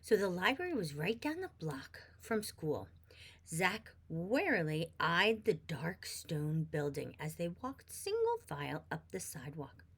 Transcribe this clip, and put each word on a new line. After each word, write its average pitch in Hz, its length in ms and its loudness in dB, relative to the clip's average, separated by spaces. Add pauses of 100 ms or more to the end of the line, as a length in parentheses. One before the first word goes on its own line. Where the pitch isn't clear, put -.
So - 140 6
the 196 120 6
library 233 460 2
was 175 200 -2
right 175 260 0
down 311 200 -2
the 370 180 -4
block - 440 -6 (180)
from 220 220 0
school. 135 460 -4 (600)
Zach 185 440 0 (160)
warily 180 800 2 (100)
eyed 196 460 4
the 214 100 4
dark 165 520 -4
stone 156 640 -2
building 143 500 -2
as 156 140 -6
they 170 140 -4 (140)
walked 269 300 -8
single 453 540 0
file 143 440 -4
up 160 200 -4
the 185 100 -4
sidewalk. 147 640 -10 (140)